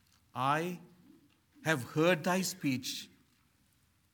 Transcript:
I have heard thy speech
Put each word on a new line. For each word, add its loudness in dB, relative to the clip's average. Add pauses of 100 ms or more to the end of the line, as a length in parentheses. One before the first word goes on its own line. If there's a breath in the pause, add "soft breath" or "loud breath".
(360)
I 0 (840)
have 2 (100)
heard 4
thy 2
speech -4 (1040)